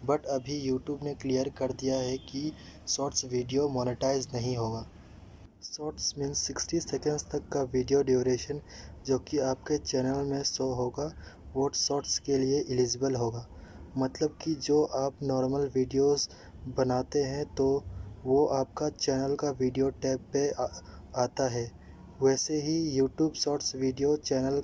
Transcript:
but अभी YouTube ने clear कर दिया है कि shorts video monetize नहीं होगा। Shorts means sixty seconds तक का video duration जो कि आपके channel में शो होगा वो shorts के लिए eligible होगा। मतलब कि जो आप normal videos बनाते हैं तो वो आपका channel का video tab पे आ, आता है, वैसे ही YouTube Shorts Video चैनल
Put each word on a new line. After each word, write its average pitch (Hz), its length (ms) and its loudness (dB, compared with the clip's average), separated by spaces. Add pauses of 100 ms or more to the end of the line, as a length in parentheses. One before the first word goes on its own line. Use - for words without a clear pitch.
but 147 200 2
अभी 139 360 -2
YouTube 135 420 -2
ने 143 120 -4
clear 131 420 0
कर 131 160 -2
दिया 131 240 0
है 127 220 -2
कि 147 320 -6 (380)
shorts 139 360 -2
video 127 440 0
monetize 127 640 0
नहीं 123 240 -2
होगा। 113 280 -2 (800)
Shorts - 540 -6
means 143 180 -2
sixty - 420 -2
seconds 151 520 0
तक - 180 -4
का 139 120 0 (120)
video 131 300 4
duration 127 580 2 (440)
जो 131 140 2
कि 143 220 -2
आपके 131 360 0
channel 131 480 0
में 139 180 0
शो 131 300 -2
होगा 123 380 -2 (420)
वो 139 220 2
shorts - 440 0
के 139 180 2
लिए 135 320 4
eligible 127 460 2
होगा। 120 300 -2 (520)
मतलब 147 440 0
कि 160 160 0
जो 147 260 4 (140)
आप 135 260 -2
normal 135 520 2
videos 135 520 4 (500)
बनाते 131 460 2
हैं 143 220 -2 (100)
तो 135 140 4 (560)
वो 139 200 6 (100)
आपका 135 340 0
channel 135 460 0
का 147 160 0
video 131 380 2 (120)
tab 131 180 0 (140)
पे 143 180 2
आ, 127 160 -2 (480)
आता 131 340 2
है, 117 220 -2 (500)
वैसे 135 400 4
ही 156 380 0
YouTube 151 380 2
Shorts 143 380 -2
Video 131 420 2
चैनल 135 460 0